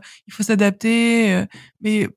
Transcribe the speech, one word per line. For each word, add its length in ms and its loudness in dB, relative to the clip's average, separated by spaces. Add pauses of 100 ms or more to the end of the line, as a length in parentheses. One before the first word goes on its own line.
(260)
il 60 -20
faut 100 -10
s'adapter, 920 0
euh, 120 -2 (340)
mais 360 -2